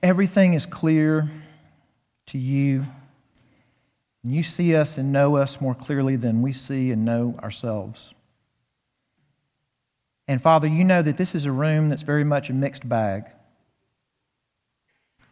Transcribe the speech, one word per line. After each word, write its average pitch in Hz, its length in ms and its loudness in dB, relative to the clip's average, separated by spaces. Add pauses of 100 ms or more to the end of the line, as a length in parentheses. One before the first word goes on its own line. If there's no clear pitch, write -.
everything 185 500 4
is 156 120 -2
clear 156 640 0 (1000)
to - 100 -10
you, 135 480 0 (1400)
and 120 100 -4
you 160 100 0
see 170 320 0
us 151 220 0
and 135 140 -2
know 143 240 4
us 139 240 -2
more 131 140 -2
clearly 135 420 -2
than 117 260 0
we 131 120 -2
see 131 380 -4
and 110 140 -2
know 117 360 -2
ourselves. 107 720 -10 (2250)
And 131 140 0
Father, 160 260 4
you 156 160 2
know 185 180 4
that 151 160 0
this 180 180 -4
is 147 100 -4
a 143 60 -2
room 151 380 0
that's 139 140 -4
very 147 200 0
much 143 260 -2
a 131 40 -4
mixed 139 340 -4
bag. 107 380 -2 (2000)